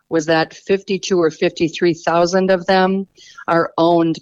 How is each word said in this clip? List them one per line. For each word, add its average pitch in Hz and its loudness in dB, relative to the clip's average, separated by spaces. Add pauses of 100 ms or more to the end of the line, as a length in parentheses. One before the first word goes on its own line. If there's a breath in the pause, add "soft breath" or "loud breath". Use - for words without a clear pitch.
was 165 -2
that 160 0
fifty-two 190 -2
or 160 2
fifty-three 175 -2
thousand 175 0
of 180 0
them 190 0 (400 loud breath)
are 165 0
owned 165 2